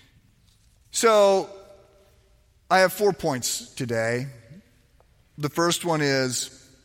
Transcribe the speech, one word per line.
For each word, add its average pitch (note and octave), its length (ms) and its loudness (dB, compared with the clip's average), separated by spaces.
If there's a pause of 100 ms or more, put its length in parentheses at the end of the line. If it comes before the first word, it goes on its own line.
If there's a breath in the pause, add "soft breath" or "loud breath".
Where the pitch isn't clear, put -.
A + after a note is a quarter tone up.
(920 loud breath)
So, G3+ 580 4 (1200)
I F#3 120 4
have F#3 120 4
four G3+ 200 0
points - 600 -6
today. A#2 520 -4 (1120)
The D3 120 -6
first E3+ 360 -2
one D#3+ 180 -2
is C3 640 -4 (160)